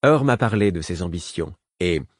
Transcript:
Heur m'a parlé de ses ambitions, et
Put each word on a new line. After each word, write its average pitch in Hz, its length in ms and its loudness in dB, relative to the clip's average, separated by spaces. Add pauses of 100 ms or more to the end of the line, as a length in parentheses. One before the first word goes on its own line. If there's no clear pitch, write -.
Heur 147 200 4
m'a 123 120 4
parlé 104 360 2
de 85 100 -4
ses 82 180 -8
ambitions, 85 560 -8 (240)
et 85 220 0 (180)